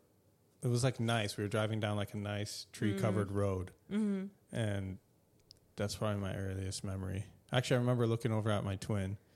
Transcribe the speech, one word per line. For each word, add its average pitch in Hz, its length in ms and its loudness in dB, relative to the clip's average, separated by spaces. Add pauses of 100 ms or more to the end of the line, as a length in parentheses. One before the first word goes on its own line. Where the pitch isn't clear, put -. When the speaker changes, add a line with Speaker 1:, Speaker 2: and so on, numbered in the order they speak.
(600)
Speaker 1:
it 135 60 0
was, 120 160 4
like, 131 160 2
nice. 113 380 0
We 107 60 -2
were 104 60 0
driving 107 300 2
down, 104 160 0
like, 101 180 -2
a 104 40 -4
nice 104 540 -6
tree-covered 104 580 2
Speaker 2:
Mm. 98 60 -2
Speaker 1:
road. 95 360 0 (200)
Speaker 2:
Mm-hmm. 202 340 0 (300)
Speaker 1:
And 98 420 -2 (760)
that's 104 200 -2
probably 104 260 -2
my 95 140 -4
earliest 95 480 -4
memory. 95 420 -4 (260)
Actually, 127 260 4
I - 20 4
remember 120 280 4
looking 113 240 2
over 110 200 2
at 101 120 2
my 98 120 -2
twin. 101 420 -2 (180)